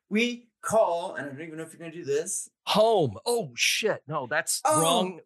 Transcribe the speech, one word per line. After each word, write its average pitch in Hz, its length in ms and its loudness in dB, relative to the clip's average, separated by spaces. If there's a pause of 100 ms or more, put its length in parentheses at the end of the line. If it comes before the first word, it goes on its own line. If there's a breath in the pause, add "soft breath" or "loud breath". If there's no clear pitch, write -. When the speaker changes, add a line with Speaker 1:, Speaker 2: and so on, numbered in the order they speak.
Speaker 1:
we 240 380 -2 (140)
call, 180 540 2
and 143 120 -8
I - 20 -12
don't 135 120 -12
even 160 160 -12
know 160 60 -8
if 160 100 -14
you're 147 60 -20
gonna 165 120 -12
do 165 140 -12
this. 151 440 -4 (180)
Speaker 2:
Home. 196 500 4 (100)
Oh, 226 280 -2
shit. - 520 0
No, 143 200 -4
that's 156 380 -2
Speaker 1:
Oh. - 160 4
Speaker 2:
wrong, 175 440 2